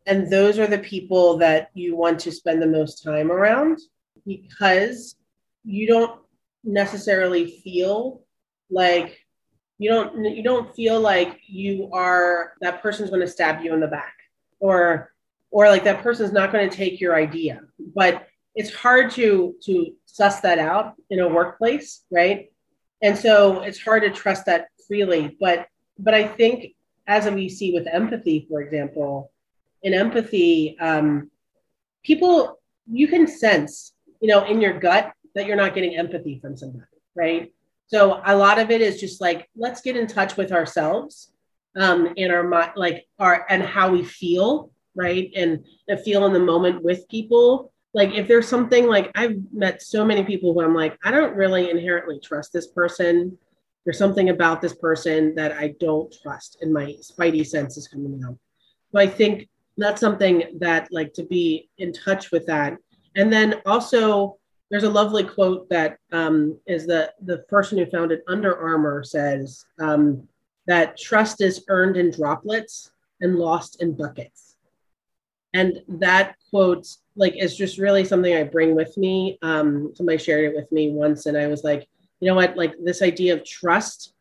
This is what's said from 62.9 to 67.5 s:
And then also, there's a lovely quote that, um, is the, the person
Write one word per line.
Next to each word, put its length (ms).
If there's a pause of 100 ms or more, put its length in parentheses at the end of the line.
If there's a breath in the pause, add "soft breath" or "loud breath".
And 160
then 320
also, 720 (340)
there's 140
a 60
lovely 340
quote 460
that, 260 (160)
um, 540
is 200
the, 240 (120)
the 160 (100)
person 300